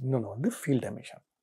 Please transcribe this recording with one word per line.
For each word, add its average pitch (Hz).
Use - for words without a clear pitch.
இன்னொன்னு 127
வந்து 123
ஃபீல்டு 135
எமிஷன். -